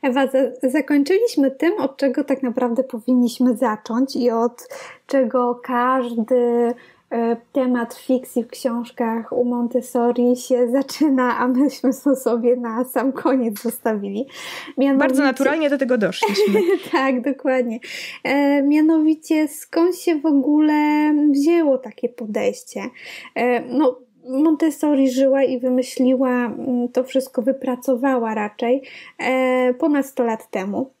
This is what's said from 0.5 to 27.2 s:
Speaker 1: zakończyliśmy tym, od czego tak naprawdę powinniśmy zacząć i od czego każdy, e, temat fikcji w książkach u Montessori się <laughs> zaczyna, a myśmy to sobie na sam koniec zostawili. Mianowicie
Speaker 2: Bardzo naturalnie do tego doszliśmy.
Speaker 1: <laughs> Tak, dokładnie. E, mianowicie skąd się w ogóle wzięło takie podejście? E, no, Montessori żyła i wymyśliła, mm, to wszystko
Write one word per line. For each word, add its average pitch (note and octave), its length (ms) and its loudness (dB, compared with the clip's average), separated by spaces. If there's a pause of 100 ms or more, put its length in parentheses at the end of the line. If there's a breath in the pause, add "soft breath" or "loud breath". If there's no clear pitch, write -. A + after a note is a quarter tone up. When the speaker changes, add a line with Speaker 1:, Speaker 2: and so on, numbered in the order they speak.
Speaker 1:
zakończyliśmy D4 800 2
tym, D#4 280 0
od C4 180 -4
czego C#4 280 0
tak C4+ 180 -2
naprawdę B3 420 -2
powinniśmy B3 720 0
zacząć A#3 600 -2
i A#3+ 140 2
od A#3 380 -2 (380 loud breath)
czego B3 580 0
każdy, A#3+ 1080 0 (380 loud breath)
e, A#3 240 0 (160)
temat B3 420 -2
fikcji B3+ 500 -2
w A#3 40 -16
książkach A#3 840 -6
u B3 120 0
Montessori A#3+ 920 0
się B3 320 0
<laughs> A#3+ 100 0
zaczyna, C4+ 600 0
a B3 100 0
myśmy C4 420 0 (140)
to C4+ 120 2
sobie A#3+ 400 0
na A#3 280 -4
sam B3 280 -2
koniec B3+ 500 -2
zostawili. A3 640 -4 (520 loud breath)
Mianowicie C#4 300 2
Speaker 2:
Bardzo C4+ 140 2
naturalnie C#4 480 0
do C#4+ 80 0
tego B3+ 200 0
doszliśmy. G3+ 640 2 (160)
Speaker 1:
<laughs> - 160 -8
Tak, C4 280 0 (140)
dokładnie. B3+ 440 -2 (460 loud breath)
E, C#4+ 380 2
mianowicie D#4 840 2
skąd F4 500 -2
się D#4+ 220 -2
w C#4+ 60 -2
ogóle D4+ 480 4 (560)
wzięło C#4+ 480 4
takie A#3 300 -8
podejście? G#3 720 -6 (520 loud breath)
E, A#3+ 260 0
no, D4+ 360 0 (320)
Montessori D4 840 2
żyła C4+ 340 4
i B3+ 140 -2
wymyśliła, B3+ 720 0 (160)
mm, A#3+ 420 -4
to B3+ 160 0
wszystko C4 380 -2